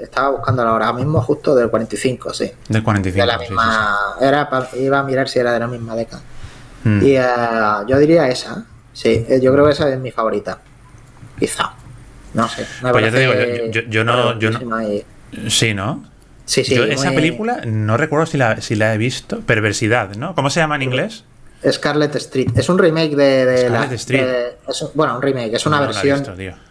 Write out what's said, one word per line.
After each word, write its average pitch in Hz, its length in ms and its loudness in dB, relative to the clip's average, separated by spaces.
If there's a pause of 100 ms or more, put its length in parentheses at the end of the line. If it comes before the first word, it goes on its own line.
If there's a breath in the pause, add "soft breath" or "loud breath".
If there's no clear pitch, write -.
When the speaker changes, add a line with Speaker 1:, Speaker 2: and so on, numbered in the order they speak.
Speaker 1:
estaba 135 280 -2
buscándola 120 400 0
ahora 113 220 2
mismo, 147 280 0
justo 147 340 0
del 120 160 4
cuarenta 110 240 -2
y - 40 -6
cinco, - 360 -4
sí. - 160 -4 (180)
Speaker 2:
Del 107 140 2
cuarenta 101 260 0
y 87 40 -4
cinco, 120 140 2
Speaker 1:
De 120 60 2
la 117 60 -2
Speaker 2:
sí, 120 80 -6
sí, 117 60 -12
Speaker 1:
misma, 110 440 0 (220)
Speaker 2:
sí. 123 60 2
Speaker 1:
era 143 260 2
pa-, 131 260 -2
iba 135 220 2
a 139 60 0
mirar 131 240 -2
si - 100 -2
era 120 140 2
de 117 80 0
la 117 80 -4
misma 117 260 -8
década. - 280 -8 (640 loud breath)
Speaker 2:
Mm. 104 220 4
Speaker 1:
Y, 135 100 6
eh, 127 80 2 (640)
yo 135 120 4
diría 151 300 6
esa, 127 360 -6 (280)
sí, 117 360 0
eh, 131 140 4
yo 131 100 4
creo 143 140 6
que 147 60 4
esa 147 180 0
es 131 100 -2
mi 127 100 -8
favorita. 104 480 -4 (800)
Quizá. - 320 -4 (640)
No 117 140 0
sé, 113 180 -8 (160)
me 127 80 0
Speaker 2:
Pues 113 140 4
ya 113 80 2
te 127 80 2
digo, 131 120 2
Speaker 1:
parece 120 380 0
Speaker 2:
yo, 113 120 0
yo, - 60 -8
yo 110 160 0
no, 120 340 2
yo 110 120 2
no 120 100 -2
Speaker 1:
poderosísima 113 240 -4
y - 640 -8
Speaker 2:
Sí, 113 240 2
¿no? 101 300 -4 (400)
Speaker 1:
Sí, - 200 0
sí, 135 100 0
Speaker 2:
Yo 120 100 4
esa 135 240 0
Speaker 1:
muy - 80 0
Speaker 2:
película 208 500 0
no 110 320 0
recuerdo 156 280 0
si 151 120 -4
la, 117 240 2
si - 120 -4
la 107 200 2
he 110 40 -2
visto. 127 420 -4
Perversidad, 107 760 0
¿no? 156 180 -8
¿Cómo 135 160 0
se 175 100 0
llama 151 160 0
en 135 60 -4
inglés? 135 420 -4 (460)
Speaker 1:
Scarlet 147 460 0
Street. - 400 -4
Es - 140 2
un 185 80 4
remake 160 360 2
de, 135 320 4
de 127 120 2 (100)
Speaker 2:
Scarlet 120 220 0
Speaker 1:
la, 127 60 -4
Speaker 2:
Street. 131 300 0
Speaker 1:
de, 123 300 -4 (100)
es 135 160 -6
un, 147 120 -8
bueno, 143 220 0
un 127 60 -4
remake, 123 320 -2
es - 120 -2
una 151 140 2
Speaker 2:
No, 135 60 2
no 113 60 -4
la 104 80 -4
he - 20 -2
Speaker 1:
versión 139 180 2
Speaker 2:
visto, 120 140 -8
tío. 92 200 -10 (160)